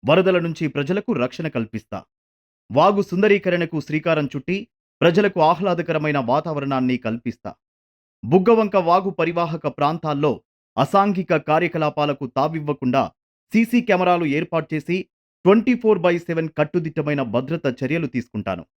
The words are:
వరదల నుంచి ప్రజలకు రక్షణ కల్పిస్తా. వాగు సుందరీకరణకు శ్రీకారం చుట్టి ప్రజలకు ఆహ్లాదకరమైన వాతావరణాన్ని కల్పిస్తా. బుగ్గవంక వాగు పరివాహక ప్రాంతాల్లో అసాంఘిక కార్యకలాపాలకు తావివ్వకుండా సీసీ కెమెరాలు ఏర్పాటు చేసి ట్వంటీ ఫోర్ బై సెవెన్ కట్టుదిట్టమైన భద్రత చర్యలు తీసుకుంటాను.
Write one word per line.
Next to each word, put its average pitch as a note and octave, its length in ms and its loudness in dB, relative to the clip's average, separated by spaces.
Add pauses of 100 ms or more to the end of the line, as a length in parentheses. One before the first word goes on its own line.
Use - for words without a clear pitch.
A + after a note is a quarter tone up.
వరదల F3+ 300 4
నుంచి E3 280 -4
ప్రజలకు F3 460 -4
రక్షణ D3 340 -4
కల్పిస్తా. A2 560 -8 (680)
వాగు F#3+ 300 4
సుందరీకరణకు F3+ 800 0
శ్రీకారం D#3 460 -2
చుట్టి F3+ 420 -6 (340)
ప్రజలకు F3+ 400 4
ఆహ్లాదకరమైన D#3+ 760 0
వాతావరణాన్ని C3+ 800 0
కల్పిస్తా. A2+ 560 -8 (720)
బుగ్గవంక G3+ 500 4
వాగు F#3 340 2
పరివాహక E3 580 -4
ప్రాంతాల్లో D3 720 -2 (360)
అసాంఘిక F#3+ 580 2
కార్యకలాపాలకు D3+ 920 0
తావివ్వకుండా C#3 840 -2 (420)
సీసీ A3+ 280 2
కెమెరాలు F3+ 440 2
ఏర్పాటు D#3 480 -4
చేసి D#3+ 240 -4 (480)
ట్వంటీ A3 300 4
ఫోర్ G#3+ 240 2
బై E3+ 180 2
సెవెన్ E3 400 -4
కట్టుదిట్టమైన D3+ 640 -2
భద్రత C3 640 -2
చర్యలు D3+ 240 -2
తీసుకుంటాను. G2 580 -6 (140)